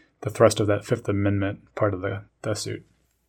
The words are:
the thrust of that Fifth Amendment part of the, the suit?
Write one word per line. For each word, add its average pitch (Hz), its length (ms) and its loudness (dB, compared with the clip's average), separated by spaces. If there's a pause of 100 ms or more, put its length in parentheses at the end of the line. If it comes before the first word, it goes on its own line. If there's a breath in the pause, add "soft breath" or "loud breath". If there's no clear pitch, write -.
(220)
the 104 80 -6
thrust 104 280 6
of 110 80 2
that 101 180 0
Fifth - 240 -4
Amendment 101 680 -2
part 104 200 0
of 90 60 -8
the, 98 240 -6 (180)
the 110 120 -2
suit? 107 300 -8 (440)